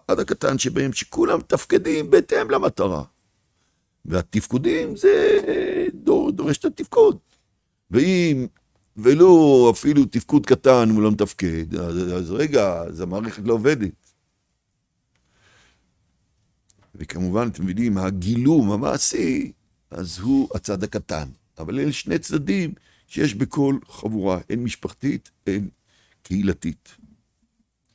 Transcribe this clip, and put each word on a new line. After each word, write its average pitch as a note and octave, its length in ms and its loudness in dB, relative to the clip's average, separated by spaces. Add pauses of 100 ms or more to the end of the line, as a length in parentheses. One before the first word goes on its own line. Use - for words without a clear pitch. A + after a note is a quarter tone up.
עד - 120 0
הקטן C#3+ 380 -2
שבהם, B2+ 340 -2
שכולם - 460 -2
מתפקדים - 720 -2
בהתאם - 400 -2
למטרה. F#2 520 -2 (1040)
והתפקודים A#2+ 920 -4
זה G4+ 420 4 (560)
דור-, - 360 0
דורש D3+ 280 -4
את - 60 -8
התפקוד. G4 540 2 (720)
ואם, D#3 560 2 (500)
ולו C#3+ 760 8
אפילו C#3+ 340 4
תפקוד B2 420 0
קטן B2 440 4
הוא G#2+ 120 2
לא G#2+ 80 4
מתפקד, E2+ 640 -4
אז, F2 380 -4
אז F2+ 180 -6
רגע, G#2+ 520 0
אז E2 180 -12
המערכת G2+ 440 -8
לא A#2 80 0
עובדת. A2+ 600 -2 (2750)
וכמובן, F#2 580 -4
אתם D#2 100 -10
מבינים, G2 360 -2
הגילום G#2 760 0
המעשי, - 800 -2 (380)
אז F2 280 -10
הוא B2+ 360 0
הצד G2+ 300 -6
הקטן. D#2+ 440 -8 (300)
אבל F2+ 220 -6
אלה C#3+ 120 -2
שני E3 260 -4
צדדים E3 540 -4 (340)
שיש - 280 -2
בכל C#3 440 -2 (100)
חבורה, G2 500 -4 (120)
הן A#2 120 -4
משפחתית, - 680 -8 (160)
הן G2+ 220 -4 (540)
קהילתית. F#2 720 -4 (1000)